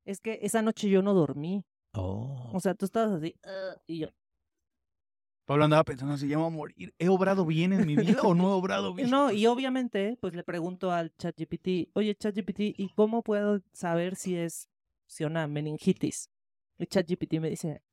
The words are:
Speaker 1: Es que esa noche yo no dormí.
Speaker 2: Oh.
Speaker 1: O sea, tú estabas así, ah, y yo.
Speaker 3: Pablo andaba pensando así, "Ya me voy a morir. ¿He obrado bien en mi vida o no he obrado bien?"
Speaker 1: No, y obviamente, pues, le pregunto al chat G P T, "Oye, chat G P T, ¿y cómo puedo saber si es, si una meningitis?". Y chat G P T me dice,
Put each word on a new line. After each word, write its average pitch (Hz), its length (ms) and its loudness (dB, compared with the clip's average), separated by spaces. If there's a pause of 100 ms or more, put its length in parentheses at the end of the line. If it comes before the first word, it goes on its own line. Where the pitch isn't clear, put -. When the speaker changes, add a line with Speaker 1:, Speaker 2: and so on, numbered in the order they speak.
Speaker 1:
Es 196 140 -10
que 220 220 -8
esa 220 200 0
noche 220 280 0
yo 190 120 6
no 202 120 4
dormí. 165 500 2 (300)
Speaker 2:
Oh. 113 600 -6
Speaker 1:
O 190 60 -2
sea, 180 160 0
tú - 100 -10
estabas 220 280 0
así, 160 200 -4 (120)
ah, 190 300 -10 (120)
y 160 120 -6
yo. 151 80 -4 (1400)
Speaker 3:
Pablo 143 180 2
andaba 151 220 6
pensando 139 300 -6
así, 139 120 -4
"Ya 143 80 0
me 160 80 2
voy 165 80 -2
a 165 40 -6
morir. - 440 -12
¿He 170 80 0
obrado 190 380 4
bien 160 260 2
en 196 160 4
mi 147 80 0
vida 170 280 4
o 196 120 6
no 180 140 4
he 196 40 2
obrado 190 400 -2
bien?" 240 160 -2
Speaker 1:
No, 269 220 4
y 214 160 2
obviamente, 247 720 0
pues, 175 160 -6
le 175 80 -8
pregunto 180 480 -4
al 170 240 -2
chat 170 220 -6
G 165 100 -8
P 170 100 -6
T, 185 360 -2
"Oye, 208 220 0
chat 208 200 -4
G 208 80 -2
P 196 80 -8
T, 208 240 -2
¿y 196 200 -6
cómo 220 280 4
puedo 208 380 0 (100)
saber 175 460 -2
si 180 180 -4
es, 170 320 -6 (400)
si - 160 -10
una 160 240 -2
meningitis?". 151 840 -2 (500)
Y 175 80 -6
chat 180 200 0
G 175 100 -4
P 156 100 -6
T 160 120 -2
me 160 100 -2
dice, 156 320 -8 (120)